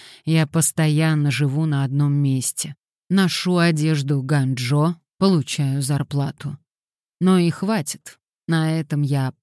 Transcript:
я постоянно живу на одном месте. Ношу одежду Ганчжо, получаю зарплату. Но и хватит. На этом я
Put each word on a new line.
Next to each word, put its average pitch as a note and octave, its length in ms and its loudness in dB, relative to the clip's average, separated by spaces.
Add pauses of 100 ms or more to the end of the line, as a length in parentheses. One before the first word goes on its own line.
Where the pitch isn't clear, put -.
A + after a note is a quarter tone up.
(240)
я D#3+ 220 2
постоянно D#3 840 0
живу C#3+ 360 0
на C#3 180 -2
одном C#3+ 280 0
месте. C#3+ 640 -2 (340)
Ношу F3+ 480 0
одежду D3+ 640 0
Ганчжо, C3+ 720 0 (220)
получаю C#3+ 640 0
зарплату. C#3+ 760 -4 (600)
Но F#3 180 4
и E3+ 120 2
хватит. - 680 -6 (280)
На D#3+ 320 0
этом D3 240 -2
я C3+ 300 -2 (100)